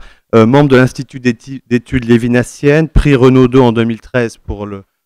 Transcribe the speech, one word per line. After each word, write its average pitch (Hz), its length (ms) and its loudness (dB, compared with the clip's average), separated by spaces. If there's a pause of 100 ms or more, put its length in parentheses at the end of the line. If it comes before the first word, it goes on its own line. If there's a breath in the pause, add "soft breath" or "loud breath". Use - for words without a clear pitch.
(340 soft breath)
euh, 113 100 4
membre 139 240 2
de 131 80 4
l'Institut 127 440 -2
d'éti-, 123 480 -8
d'études 120 380 -4
lévinassiennes, 123 840 0
prix - 260 0
Renaudot 131 480 2
en 123 80 2
deux 113 140 -2
mille 113 160 -6
treize 120 360 -6
pour 104 300 -12
le, 101 160 -14 (240)